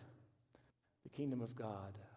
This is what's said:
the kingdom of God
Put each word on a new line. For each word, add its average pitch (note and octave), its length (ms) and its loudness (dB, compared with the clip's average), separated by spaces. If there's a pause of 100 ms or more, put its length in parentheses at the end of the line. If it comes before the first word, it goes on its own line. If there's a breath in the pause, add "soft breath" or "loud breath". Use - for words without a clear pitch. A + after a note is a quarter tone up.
(1040 soft breath)
the - 40 -10
kingdom C3+ 320 4
of A#2 160 2
God G2 400 0 (200)